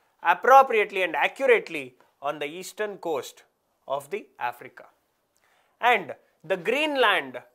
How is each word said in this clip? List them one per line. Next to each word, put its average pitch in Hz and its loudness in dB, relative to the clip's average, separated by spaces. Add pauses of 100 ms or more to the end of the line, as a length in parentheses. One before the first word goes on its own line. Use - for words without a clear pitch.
(220)
appropriately 220 4
and 160 -4
accurately 180 0 (260)
on 151 -6
the 147 -6
eastern 185 -10
coast - -8 (440)
of 139 -8
the 208 -10 (120)
Africa. 123 -12 (920)
And 208 0 (280)
the 180 -2
Greenland 202 -2 (120)